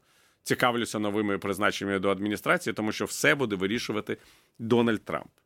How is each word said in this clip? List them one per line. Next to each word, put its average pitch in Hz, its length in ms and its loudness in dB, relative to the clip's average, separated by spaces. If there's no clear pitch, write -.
цікавлюся 120 560 0
новими 104 400 0
призначеннями 98 600 0
до 98 120 2
адміністрації, 104 640 0
тому 107 180 -2
що - 120 -4
все 143 300 2
буде 123 220 0
вирішувати 104 600 -2
Дональд 117 460 2
Трамп. 76 220 -6